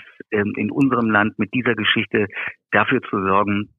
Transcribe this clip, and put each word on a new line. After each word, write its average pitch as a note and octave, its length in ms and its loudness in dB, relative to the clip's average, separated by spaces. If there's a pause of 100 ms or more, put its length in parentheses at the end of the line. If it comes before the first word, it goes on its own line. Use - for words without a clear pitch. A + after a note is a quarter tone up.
(320)
ähm, G#2 240 0
in G#2 160 -4
unserem A#2+ 400 0
Land G#2+ 260 0
mit G#2 160 -2
dieser A#2+ 220 0
Geschichte G#2+ 500 0 (460)
dafür G#2+ 300 2
zu G2+ 220 -4
sorgen, G2+ 560 0